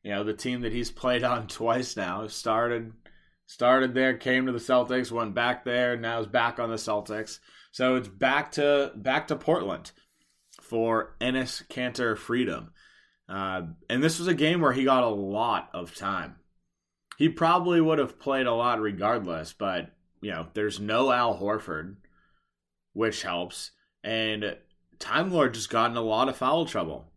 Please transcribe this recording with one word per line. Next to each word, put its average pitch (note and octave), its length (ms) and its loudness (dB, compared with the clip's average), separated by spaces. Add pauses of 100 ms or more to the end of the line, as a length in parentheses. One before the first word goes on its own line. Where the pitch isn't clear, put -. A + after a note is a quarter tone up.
You G#2 80 -8
know, G2+ 120 -2
the A2 100 -2
team B2 280 -4
that A2+ 100 -2
he's A#2+ 200 -4
played B2 320 0
on A#2 240 0
<laughs> - 20 -16
twice A#2 480 -2
now. G2 300 -4
Started, A2+ 680 -2 (540)
started B2+ 480 4
there, C3 200 4
came C3 300 0
to B2+ 60 -2
the A#2+ 80 -4
Celtics, B2 520 2
went A2+ 220 -2
back B2 320 0
there, B2 320 2
now A#2 220 -4
is A2 80 -4
back A#2+ 320 2
on A#2 100 -2
the A2+ 60 -2
Celtics. G#2+ 640 -4 (320)
So B2+ 240 2
it's A2 120 -2
back C3+ 460 2
to, C#3+ 420 4
back C3 340 -2
to D3 60 2
Portland G2+ 560 -2 (680)
for A2+ 580 0
Enes B2+ 480 -4
Kanter B2 480 -2
Freedom. G#2 560 -2 (560)
Uh, F#2 360 -4 (260)
and B2+ 140 2
this E3 160 2
was F3 80 -4
a F3 80 2
game D#3+ 260 2
where C3+ 120 4
he C3 100 0
got C3 200 4
a A#2 40 2
lot G#2 680 -2
of E2+ 220 -10
time. F#2+ 400 -6 (840)
He D#3+ 120 4
probably E3+ 520 4
would D#3+ 180 4
have C3 200 -2
played C3+ 280 0
a A#2 60 2
lot A#2 280 2
regardless, G2 720 -2
but, F#2 380 -4 (300)
you G2+ 100 -6
know, E2 220 -6
there's G#2 260 -2
no A2+ 320 2
Al A#2+ 280 2
Horford, G2 560 -4 (960)
which G#2+ 300 -2
helps. F2+ 480 -6 (320)
And A2 540 -2 (420)
Time F3 320 0
Lord C#3 220 4
just A2 160 -8
got A#2 220 2
in A#2 60 -4
a A#2 40 -2
lot A2+ 280 2
of - 80 -6
foul D3+ 280 2
trouble. D#2 520 -6